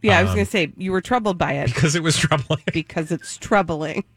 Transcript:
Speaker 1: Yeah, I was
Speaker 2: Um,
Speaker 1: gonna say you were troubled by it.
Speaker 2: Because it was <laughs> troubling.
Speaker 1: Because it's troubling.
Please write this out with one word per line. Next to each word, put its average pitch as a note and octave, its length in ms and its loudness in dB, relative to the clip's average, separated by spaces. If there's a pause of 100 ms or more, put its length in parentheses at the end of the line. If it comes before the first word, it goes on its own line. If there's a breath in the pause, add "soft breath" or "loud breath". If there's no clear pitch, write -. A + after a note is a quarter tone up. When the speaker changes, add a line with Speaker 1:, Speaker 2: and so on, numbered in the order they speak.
Speaker 1:
Yeah, F3 160 6
I E3+ 60 6
was F#2+ 80 2
Speaker 2:
Um, F#2+ 60 2
Speaker 1:
gonna G3 100 2
say F3 300 0
you F#3+ 140 -4
were F#3 100 0
troubled G#3+ 360 0
by D#3+ 160 0
it. C#3+ 140 -2
Speaker 2:
Because C#3+ 280 2
it F3 60 0
was D#3 160 2
<laughs> - 80 0
troubling. D3+ 380 0 (100)
Speaker 1:
Because E3 380 -4
it's - 260 -8
troubling. E3 680 0 (140)